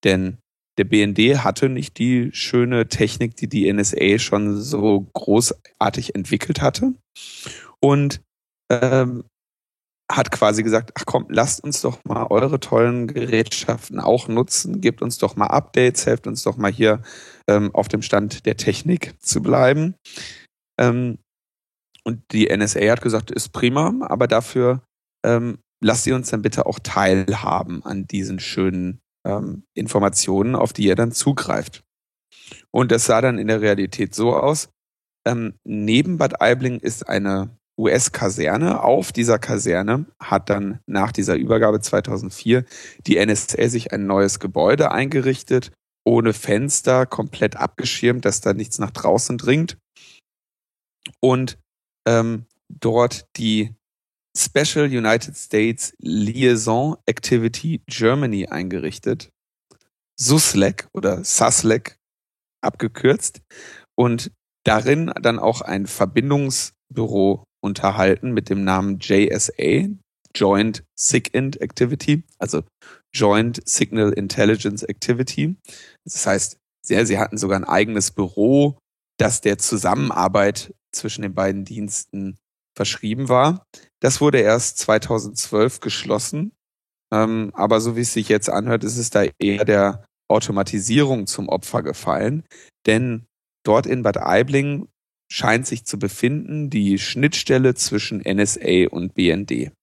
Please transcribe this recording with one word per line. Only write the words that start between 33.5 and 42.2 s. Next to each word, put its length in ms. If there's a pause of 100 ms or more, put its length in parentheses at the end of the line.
Realität 540
so 200
aus, 340 (580)
ähm, 260 (100)
neben 540
Bad 240
Aibling 380
ist 280
eine 440 (260)
U-S-Kaserne. 1080
Auf 300
dieser 260
Kaserne 640 (160)
hat 280
dann 360
nach 280
dieser 220
Übergabe 440
zweitausendvier 840 (420)